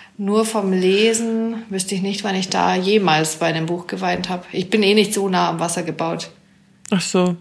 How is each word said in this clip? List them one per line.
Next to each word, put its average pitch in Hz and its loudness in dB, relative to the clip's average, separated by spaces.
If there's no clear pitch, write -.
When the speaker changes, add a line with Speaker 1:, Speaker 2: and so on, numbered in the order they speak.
Speaker 1:
nur 208 2
vom 208 0
Lesen 226 2
wüsste 190 -4
ich 185 -2
nicht, 196 -4
wann 196 -2
ich 190 -2
da 185 2
jemals 180 2
bei 170 0
einem 160 0
Buch 170 -4
geweint 180 -4
hab. 180 -6
Ich 185 -4
bin 214 2
eh 196 4
nicht 214 4
so 196 0
nah 175 2
am 165 -4
Wasser 170 -2
gebaut. 165 -6
Speaker 2:
Ach 190 0
so. 180 2